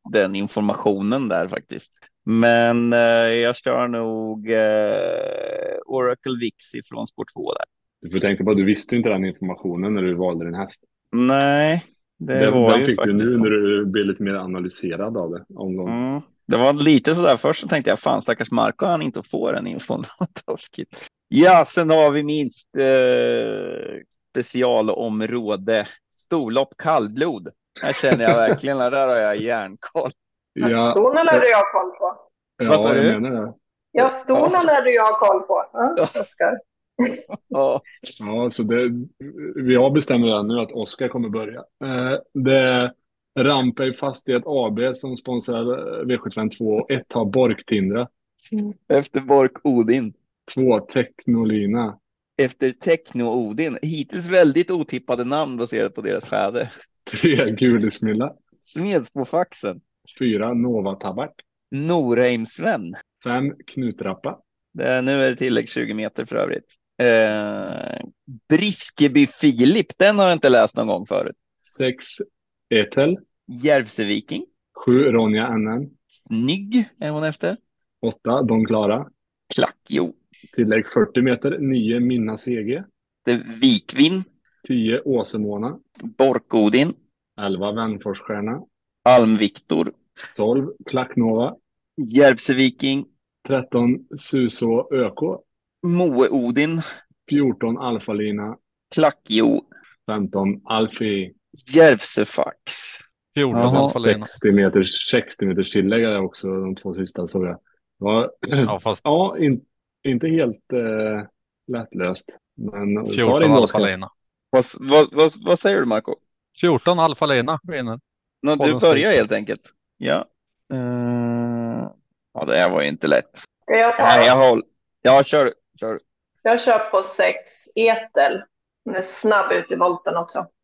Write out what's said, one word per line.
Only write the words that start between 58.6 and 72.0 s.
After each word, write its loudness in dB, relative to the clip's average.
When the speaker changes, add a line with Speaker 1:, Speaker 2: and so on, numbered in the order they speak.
Speaker 1:
Smedsbofaxen. -4
Speaker 2:
Fyra -2
Nova -2
Tabak. -8
Speaker 1:
Norheimsven. -2
Speaker 2:
Fem -4
Knutrappa. -8
Speaker 1:
Det -8
är, 0
nu 0
är 2
det -2
tillägg -2
tjugo -6
meter -8
för -10
övrigt. -4
Eh, 0
Briskeby 2
Filip, 2
den 4
har 6
jag 4
inte 2
läst 4
någon -2
gång -4
förut. -4
Speaker 2:
Sex -4